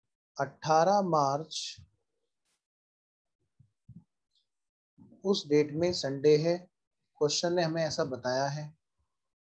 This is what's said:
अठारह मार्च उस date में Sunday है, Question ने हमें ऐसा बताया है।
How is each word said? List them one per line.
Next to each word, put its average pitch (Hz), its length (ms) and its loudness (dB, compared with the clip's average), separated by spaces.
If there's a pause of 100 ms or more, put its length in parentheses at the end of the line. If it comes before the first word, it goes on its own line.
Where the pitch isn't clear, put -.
(380)
अठारह 160 680 0
मार्च 147 500 -2 (3750)
उस 196 240 0
date 147 240 4
में 170 200 0
Sunday 143 440 2
है, 170 200 2 (640)
Question 170 320 0
ने 175 100 0
हमें 165 200 -2
ऐसा 156 220 -2
बताया 131 420 -4
है। 151 160 -6 (840)